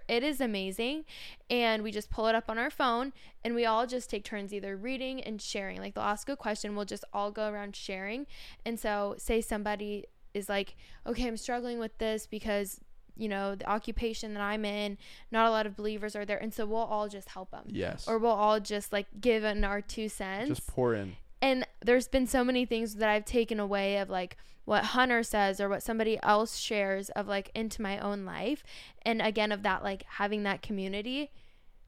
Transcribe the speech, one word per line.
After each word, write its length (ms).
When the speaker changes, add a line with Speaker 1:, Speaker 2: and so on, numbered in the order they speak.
Speaker 1:
It 160
is 160
amazing. 680
And 340
we 80
just 200
pull 160
it 80
up 160
on 80
our 100
phone, 460
and 120
we 100
all 220
just 240
take 140
turns 280
either 240
reading 460
and 180
sharing. 380
Like, 160
they'll 100
ask 240
a 80
question, 400
we'll 80
just 300
all 160
go 180
around 280
sharing. 500
And 120
so 380
say 240
somebody 640
is 140
like, 280
"Okay, 220
I'm 80
struggling 420
with 200
this 280
because, 540
you 120
know, 260
the 140
occupation 640
that 100
I'm 220
in, 320
not 160
a 40
lot 160
of 100
believers 400
are 80
there." 180
And 120
so 100
we'll 140
all 300
just 220
help 240
'em. 140
Speaker 2:
Yes. 400
Speaker 1:
Or 100
we'll 120
all 280
just, 360
like, 140
give 240
in 180
our 200
two 260
cents. 400
Speaker 2:
Just 180
pour 280
in. 220
Speaker 1:
And 240
there's 280
been 180
so 180
many 200
things 320
that 140
I've 160
taken 340
away 380
of, 100
like, 300
what 200
Hunter 380
says 380
or 80
what 140
somebody 400
else 340
shares 540
of, 180
like, 260
into 280
my 160
own 260
life. 400
And 180
again, 320
of 120
that, 200
like, 200
having 400
that 180
community 680